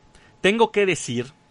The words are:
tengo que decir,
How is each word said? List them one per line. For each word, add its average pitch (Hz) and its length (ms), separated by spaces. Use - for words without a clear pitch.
tengo 220 320
que 202 140
decir, 131 480